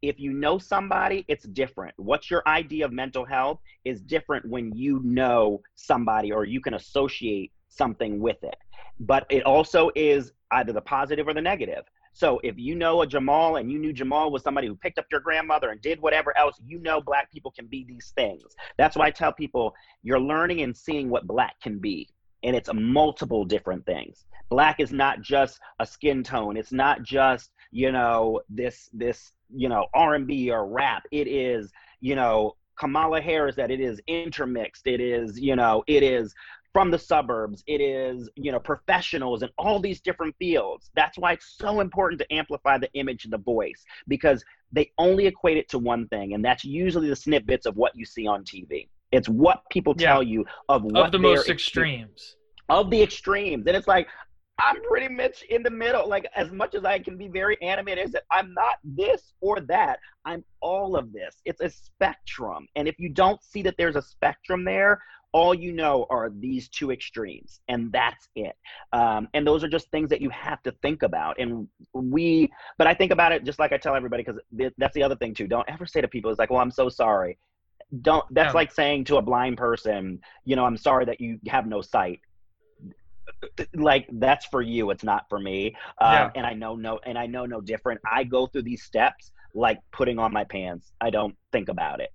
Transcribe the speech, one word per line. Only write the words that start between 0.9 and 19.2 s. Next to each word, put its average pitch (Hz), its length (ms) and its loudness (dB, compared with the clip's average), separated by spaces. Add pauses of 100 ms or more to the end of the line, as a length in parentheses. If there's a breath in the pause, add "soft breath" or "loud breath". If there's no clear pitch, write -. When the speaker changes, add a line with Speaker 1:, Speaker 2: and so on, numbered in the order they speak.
Speaker 1:
it's - 180 -4
different. 104 520 -6
What's 113 320 -2
your 175 180 0
idea 156 380 0
of 127 80 -6
mental 131 320 -6
health 135 340 -2 (240 soft breath)
is 123 160 -6
different 147 480 -4
when 117 280 -6
you 135 280 -2
know 120 580 4 (120)
somebody 110 580 0
or 107 140 -2
you 123 160 -6
can 120 140 -6
associate 110 760 -4 (160)
something 110 520 -4
with 110 240 -2
it. - 120 -10 (440 soft breath)
But 135 320 0
it 135 120 2
also 156 520 4
is 143 380 2 (180)
either 120 200 0
the 107 100 -2
positive 143 460 -2
or 156 60 -2
the 151 80 -4
negative. 156 420 -4 (300)
So 143 300 2
if 113 160 -6
you 131 160 -6
know 165 260 2
a 151 60 2
Jamal 147 480 2
and 123 160 -4
you 147 80 -4
knew 151 120 -4
Jamal 143 400 0
was 139 120 -4
somebody 139 240 -2
who 104 80 -8
picked - 240 -6
up - 120 -8
your 147 80 0
grandmother 156 520 -2
and 107 100 -10
did 156 180 -4
whatever 156 380 0
else, 147 260 2
you 143 140 -14
know 160 240 -2
Black 139 300 -4
people 143 180 -14
can 123 160 -20
be 127 180 -12
these 123 320 -20
things. 98 400 -4 (220 loud breath)
That's 151 180 4
why 151 120 4
I 151 40 2
tell 156 220 -2